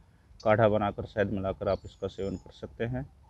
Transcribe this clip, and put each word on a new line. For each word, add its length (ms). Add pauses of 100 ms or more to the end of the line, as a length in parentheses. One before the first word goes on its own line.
(440)
काढ़ा 240
बनाकर 360
शहद 280
मिलाकर 360
आप 160
इसका 240
सेवन 280
कर 160
सकते 340
हैं। 180 (240)